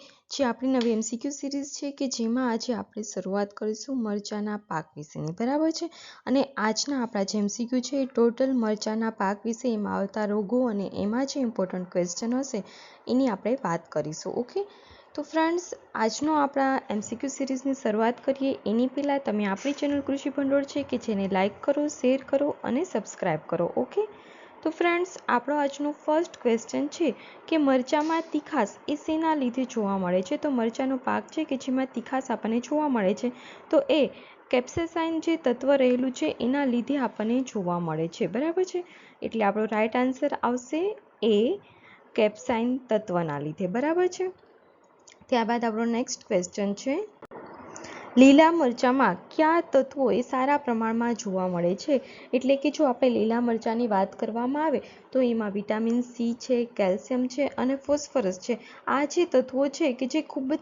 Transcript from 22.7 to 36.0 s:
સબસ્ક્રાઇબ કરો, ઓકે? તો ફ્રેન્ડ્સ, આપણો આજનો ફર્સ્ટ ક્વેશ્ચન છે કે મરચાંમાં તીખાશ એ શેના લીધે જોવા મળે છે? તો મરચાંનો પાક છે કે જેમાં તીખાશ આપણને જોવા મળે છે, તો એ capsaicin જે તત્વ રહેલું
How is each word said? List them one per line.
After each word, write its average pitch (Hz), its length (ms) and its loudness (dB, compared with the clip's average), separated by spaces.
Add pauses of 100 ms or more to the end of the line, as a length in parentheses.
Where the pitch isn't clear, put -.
સબસ્ક્રાઇબ 190 640 -2
કરો, 170 280 0
ઓકે? 381 320 -2 (540)
તો 320 80 -2
ફ્રેન્ડ્સ, 349 480 0 (100)
આપણો 247 280 0
આજનો 285 360 -2
ફર્સ્ટ 311 440 0
ક્વેશ્ચન 240 520 0
છે 294 260 0 (340)
કે 320 100 2
મરચાંમાં 302 640 2 (100)
તીખાશ 294 360 -2 (200)
એ 294 80 -2
શેના 320 380 0
લીધે 254 300 0
જોવા 202 340 -2
મળે 180 240 2
છે? 294 140 -2
તો 294 140 -2
મરચાંનો 262 460 0
પાક 214 340 -4
છે 311 140 -2
કે 277 120 -2
જેમાં 262 300 -2
તીખાશ 262 440 -4
આપણને 226 300 0
જોવા 302 280 0
મળે 214 260 4
છે, 247 180 -2 (380)
તો 294 200 6
એ 269 200 4 (400)
capsaicin 330 720 -2
જે 320 160 0
તત્વ 254 340 0
રહેલું 254 420 4